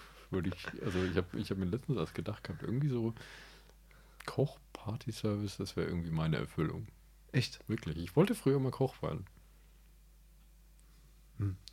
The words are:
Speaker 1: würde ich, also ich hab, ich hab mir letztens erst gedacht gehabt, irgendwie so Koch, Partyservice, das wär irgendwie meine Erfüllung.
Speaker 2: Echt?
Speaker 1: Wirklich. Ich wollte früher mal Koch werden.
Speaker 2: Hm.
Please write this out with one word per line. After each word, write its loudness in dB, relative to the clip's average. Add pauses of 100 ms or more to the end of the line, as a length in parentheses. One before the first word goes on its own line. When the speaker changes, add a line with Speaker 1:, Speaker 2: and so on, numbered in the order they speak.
(300)
Speaker 1:
würde 2
ich, -6
also 2
ich 2
hab, 2
ich -2
hab -2
mir 2
letztens 0
erst 0
gedacht -4
gehabt, -8
irgendwie 2
so 2 (1120)
Koch, 0 (160)
Partyservice, -4
das -6
wär 0
irgendwie -2
meine 2
Erfüllung. -2 (440)
Speaker 2:
Echt? 0 (100)
Speaker 1:
Wirklich. -2
Ich -4
wollte 8
früher 4
mal 2
Koch 0
werden. -2 (2000)
Speaker 2:
Hm. 0 (180)